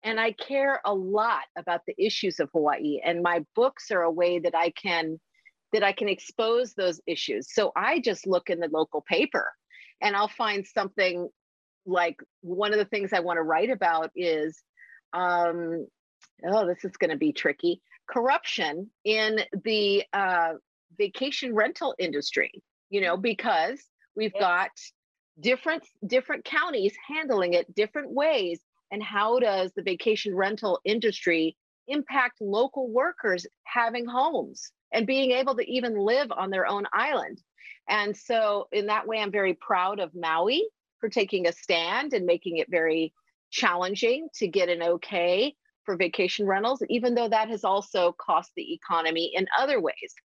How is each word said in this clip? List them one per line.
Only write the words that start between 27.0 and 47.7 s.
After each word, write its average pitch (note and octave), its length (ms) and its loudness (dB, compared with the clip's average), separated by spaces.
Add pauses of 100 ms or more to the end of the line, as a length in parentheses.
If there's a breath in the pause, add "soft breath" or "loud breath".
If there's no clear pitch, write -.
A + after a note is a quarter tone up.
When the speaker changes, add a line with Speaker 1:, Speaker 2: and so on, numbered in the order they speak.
Speaker 1:
handling B3+ 460 -2
it F3 200 0
different - 380 -2
ways. A#3 500 0 (300)
And G#3 100 -6
how G#3+ 380 2
does F#3+ 320 2
the F#3+ 100 -6
vacation G3 540 0
rental G3 480 0
industry F3 720 2 (320)
impact C4 520 -2
local A#3+ 500 0
workers A3 540 0 (200)
having A#3 420 -2
homes B3 640 -2 (220)
and A3+ 140 2
being C4 260 2
able B3+ 240 2
to A#3 120 -2
even A#3+ 300 -2
live A3+ 320 2
on F#3+ 200 -4
their F#3+ 160 0
own G3+ 260 -2
island? B3+ 500 -2 (460 loud breath)
And G#3 280 0
so G#3+ 540 0
in G3+ 160 0
that G#3 220 -2
way, A3 120 -2
I'm G3+ 120 -4
very F#3+ 220 2
proud F#3+ 440 0
of E3+ 160 -6
Maui F3+ 540 0 (320)
for A3+ 80 -2
taking G3 400 0
a E3+ 40 0
stand F#3+ 600 -2
and G3 120 0
making E3+ 340 0
it D#3 120 -2
very D#3+ 420 2 (380)
challenging G#3 840 0
to G#3+ 100 -2
get F3+ 220 2
an E3+ 140 0
okay F3+ 760 0 (280)
for G3 120 -2
vacation F3+ 500 0
rentals, G#3 420 0
even A#3+ 280 2
though A#3 120 0
that A3 220 2
has G#3+ 140 -6
also F#3+ 480 2